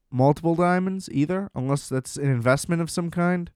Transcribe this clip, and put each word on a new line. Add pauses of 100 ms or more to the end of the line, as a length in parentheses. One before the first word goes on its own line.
(100)
multiple
diamonds
either,
unless
that's
an
investment
of
some
kind.